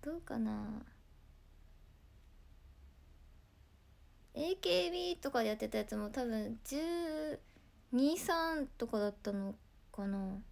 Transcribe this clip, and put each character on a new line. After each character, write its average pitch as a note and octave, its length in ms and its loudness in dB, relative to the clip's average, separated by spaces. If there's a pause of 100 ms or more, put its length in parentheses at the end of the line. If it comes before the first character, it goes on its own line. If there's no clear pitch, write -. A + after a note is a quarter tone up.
ど D#4+ 180 -6
う - 20 -6
か B3 180 -4
な。 G#3+ 480 -2 (3500)
エ D4+ 160 0
ー F#4+ 100 0
ケ F4+ 280 6
ー - 40 0
ビ F4+ 240 0
ー - 20 -18
と C#4 140 -4
か A#3+ 100 4
で G#3+ 60 4
や G#3+ 60 2
っ - 20 -4
て A3 120 -2
た A3 100 0
や G#3 80 2
つ G#3+ 100 -4
も G#3 140 -2
多 B3+ 140 0
分 A3 380 -2
十 D#4 800 -2 (500)
二、 C#4+ 260 6
三 E4 520 2 (100)
と A#3 80 0
か A3 140 2
だ G#3 80 4
っ G3+ 40 0
た G3+ 200 -4
の G3 240 -2 (340)
か G3 160 -4
な。 G3 340 -2 (120)